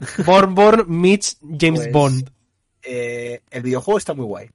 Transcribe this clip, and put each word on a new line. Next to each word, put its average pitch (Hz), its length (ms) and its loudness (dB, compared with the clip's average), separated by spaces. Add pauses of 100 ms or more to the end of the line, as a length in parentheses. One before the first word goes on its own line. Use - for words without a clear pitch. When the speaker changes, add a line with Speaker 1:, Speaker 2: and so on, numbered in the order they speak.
(260)
Speaker 1:
Born 190 280 4
Born 214 340 6
meets 180 520 0
James 160 400 -2
Speaker 2:
Pues, 151 120 -8
Speaker 1:
Bond. 135 380 0 (520)
Speaker 2:
eh, 120 580 -10 (100)
el 127 120 -12
videojuego 127 360 -2
está 170 160 -6
muy 131 120 -8
guay. 98 280 -12